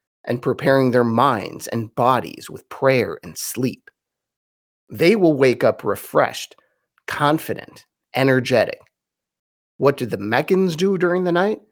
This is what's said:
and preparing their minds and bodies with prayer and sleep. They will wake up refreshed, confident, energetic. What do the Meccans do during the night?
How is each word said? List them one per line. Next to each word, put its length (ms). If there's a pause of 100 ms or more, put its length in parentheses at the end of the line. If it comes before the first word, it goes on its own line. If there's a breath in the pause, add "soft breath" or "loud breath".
(240)
and 180
preparing 480
their 140
minds 640
and 260
bodies 560
with 180
prayer 540
and 160
sleep. 520 (1000)
They 260
will 180
wake 300
up 200
refreshed, 680 (520)
confident, 800 (280)
energetic. 680 (1000)
What 180
do 100
the 120
Meccans 580
do 200
during 280
the 80
night? 280 (120)